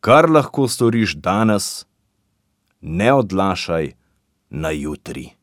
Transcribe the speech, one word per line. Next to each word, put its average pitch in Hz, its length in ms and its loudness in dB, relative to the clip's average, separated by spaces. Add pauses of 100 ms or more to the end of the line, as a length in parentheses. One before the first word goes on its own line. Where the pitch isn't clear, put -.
Kar 151 280 6
lahko 143 400 2
storiš 113 480 0
danes, 104 680 -2 (960)
ne 98 320 0
odlašaj 92 800 0 (560)
na 78 200 -6
jutri. 76 720 -10